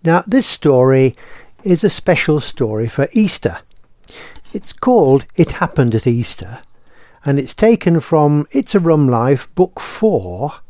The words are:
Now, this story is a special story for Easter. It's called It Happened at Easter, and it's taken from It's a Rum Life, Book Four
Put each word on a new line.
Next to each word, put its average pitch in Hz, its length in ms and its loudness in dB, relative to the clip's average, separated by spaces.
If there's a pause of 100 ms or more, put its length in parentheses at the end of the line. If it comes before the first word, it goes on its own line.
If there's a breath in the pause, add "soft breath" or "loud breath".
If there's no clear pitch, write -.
Now, 165 240 2
this 240 180 2
story 131 680 2 (480 loud breath)
is 185 220 0
a 185 40 4
special 156 520 0
story 110 480 -4
for 139 240 -2
Easter. 190 460 -2 (920 loud breath)
It's - 220 -12
called 143 520 2 (100)
It - 180 0
Happened 123 420 -2
at 110 100 -2
Easter, 117 560 -6 (640 soft breath)
and 143 160 0
it's 131 140 -8
taken 208 480 2
from 147 500 2
It's - 240 -2
a 190 60 4
Rum 156 260 2
Life, 123 480 0
Book - 240 -2
Four 123 760 -4 (140)